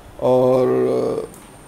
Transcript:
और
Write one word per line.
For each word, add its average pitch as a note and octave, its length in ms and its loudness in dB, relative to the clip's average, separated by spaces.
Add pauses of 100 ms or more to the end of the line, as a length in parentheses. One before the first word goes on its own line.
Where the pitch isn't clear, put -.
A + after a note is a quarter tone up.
(220)
और B2+ 1080 0 (400)